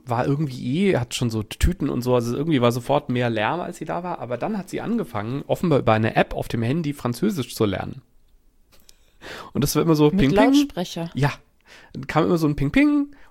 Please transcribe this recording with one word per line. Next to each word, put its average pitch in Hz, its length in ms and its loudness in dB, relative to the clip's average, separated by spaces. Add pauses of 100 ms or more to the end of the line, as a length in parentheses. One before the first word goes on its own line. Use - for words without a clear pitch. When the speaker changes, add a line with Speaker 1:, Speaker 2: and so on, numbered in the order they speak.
Speaker 1:
war 120 200 -2
irgendwie 139 680 0
eh, 143 60 2
hat 117 160 -6
schon 123 160 -2
so 110 140 -4
Tüten - 460 0
und 131 120 -4
so, 123 140 2
also 120 220 0
irgendwie 147 240 0
war 120 100 6
sofort 131 380 0
mehr 123 200 0
Lärm, 113 300 0
als 180 160 -8
sie - 80 -12
da 165 200 -6
war. 175 160 -8
Aber 120 180 -6
dann 175 200 -4
hat 185 120 -10
sie 147 100 -6
angefangen, 139 680 -4
offenbar 147 320 0
über 120 120 2
eine 110 240 2
App - 180 0
auf - 140 -6
dem 113 160 -4
Handy 147 300 -2
Französisch 139 600 -4
zu 113 100 0
lernen. 92 360 -4 (1500)
Und - 140 -2
das - 100 -2
war 151 60 4
immer 160 140 4
so 151 160 6
Speaker 2:
Mit 190 80 2
Speaker 1:
Ping, 139 140 4
Ping. 208 120 6
Speaker 2:
Lautsprecher? 269 680 2
Speaker 1:
Ja. 139 200 0 (580)
Dann 135 160 -12
kam 160 160 2
immer 180 140 2
so 156 100 2
ein 151 80 0
Ping, 139 160 -2
Ping 285 360 4 (240)